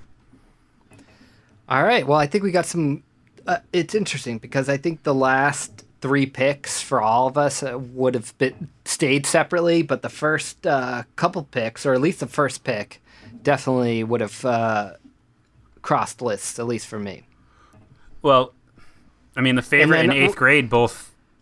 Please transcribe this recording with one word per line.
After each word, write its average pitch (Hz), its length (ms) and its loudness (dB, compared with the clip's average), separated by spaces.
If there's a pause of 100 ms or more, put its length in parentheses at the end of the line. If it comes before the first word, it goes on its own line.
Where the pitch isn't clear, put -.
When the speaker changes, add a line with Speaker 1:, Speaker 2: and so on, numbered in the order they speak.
(1700)
Speaker 1:
All 135 160 0
right. 196 240 2
Well, 147 120 4
I 147 80 2
think 196 180 -2
we 190 60 0
got 175 140 2
some, 151 380 -2 (440)
uh, 180 100 0 (160)
it's 175 220 -2
interesting 127 420 -4
because 135 320 -4
I 139 80 0
think 160 260 -4
the 143 120 2
last 135 680 0 (160)
three 135 260 0
picks 135 560 -2
for 123 200 0
all 117 260 2
of 131 100 -2
us, 143 260 0
uh, 127 140 -8
would 127 380 -2
have - 240 -6
been, 131 300 -2 (160)
stayed 143 400 0
separately, 170 580 2
but 135 180 -2
the 117 80 -10
first, - 560 -4
uh, 127 380 -2 (120)
couple 175 280 -2
picks, 113 420 -6
or 135 80 4
at 127 80 2
least 175 200 0
the 139 60 -4
first 135 360 -2
pick, 104 380 -6 (420)
definitely 127 600 0
would 117 160 -2
have, 107 240 -6
uh, 113 500 -2 (920)
crossed 120 380 0
lists, 110 360 -6
at 117 80 -6
least 117 220 -6
for 113 100 -12
me. 101 260 -12 (1000)
Speaker 2:
Well, 131 300 4 (840)
I 127 60 -2
mean, 127 140 2
The 123 60 0
Favorite 151 380 4
Speaker 1:
And - 100 4
then 139 80 2
Speaker 2:
and 135 60 4
Eighth 139 80 4
Speaker 1:
w- - 80 -8
Speaker 2:
Grade, 131 320 4
both, 120 420 0 (280)